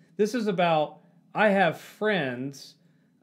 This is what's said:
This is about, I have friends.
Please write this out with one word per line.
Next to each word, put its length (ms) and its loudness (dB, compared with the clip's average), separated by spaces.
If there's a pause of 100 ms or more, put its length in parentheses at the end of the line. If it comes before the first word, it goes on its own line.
(160)
This 180 0
is 140 -4
about, 500 0 (360)
I 140 2
have 320 2
friends. 960 -4 (480)